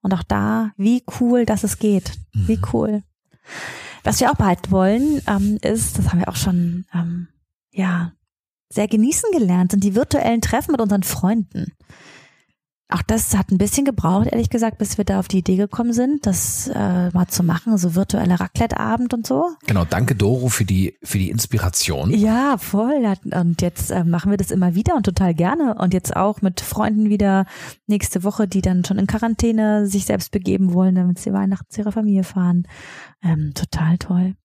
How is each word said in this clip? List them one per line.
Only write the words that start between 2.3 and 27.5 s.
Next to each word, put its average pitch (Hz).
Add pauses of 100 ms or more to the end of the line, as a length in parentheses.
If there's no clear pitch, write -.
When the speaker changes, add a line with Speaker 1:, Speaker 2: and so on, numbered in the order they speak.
Speaker 1:
Wie 104
Speaker 2:
Mhm. 92 (120)
Speaker 1:
cool. 214 (1000)
Was -
wir 269
auch 196
behalten 190
wollen, 226
ähm, 202
ist, -
das -
haben 175
wir 175
auch -
schon, 175
ähm, 170 (420)
ja, 175 (580)
sehr 208
genießen 262
gelernt, 180
sind 202
die 196
virtuellen 233
Treffen 285
mit 254
unseren 202
Freunden. - (1160)
Auch -
das 220
hat -
ein 190
bisschen 208
gebraucht, 202
ehrlich 233
gesagt, 226
bis -
wir 196
da 196
auf 185
die 196
Idee 185
gekommen 233
sind, 269
das, -
äh, 180
mal 180
zu -
machen, 175
so 175
virtuelle 180
Raclette-Abend 226
und 233
so. 285 (180)
Speaker 2:
Genau, 90
danke 117
Doro 120
für 107
die, 95
für -
die 95
Inspiration. 92
Speaker 1:
Ja, 226
voll. 233
Hat-, 190
und 170
jetzt, -
äh, 180
machen 170
wir 202
das 190
immer 175
wieder 226
und 233
total 185
gerne. 220
Und 185
jetzt -
auch 208
mit 185
Freunden 214
wieder 196 (400)